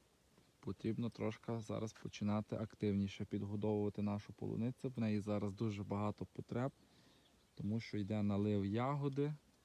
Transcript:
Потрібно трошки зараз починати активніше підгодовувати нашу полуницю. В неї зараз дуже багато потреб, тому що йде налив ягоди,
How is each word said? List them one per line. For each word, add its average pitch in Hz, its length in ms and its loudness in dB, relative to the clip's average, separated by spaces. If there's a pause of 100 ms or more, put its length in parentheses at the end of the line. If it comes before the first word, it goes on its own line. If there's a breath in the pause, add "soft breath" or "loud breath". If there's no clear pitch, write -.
(600)
Потрібно 110 500 -2
трошки 110 480 -4
зараз 107 340 -4
починати 104 640 -2
активніше 101 680 0
підгодовувати 104 800 0
нашу 104 300 -2
полуницю. 113 640 -2
В - 20 -2
неї 107 220 2
зараз 104 320 0
дуже 104 320 -2
багато 101 420 -2
потреб, - 460 -4 (840 loud breath)
тому 110 260 -2
що - 180 -4
йде 104 240 0
налив 101 440 4
ягоди, 139 680 2 (300)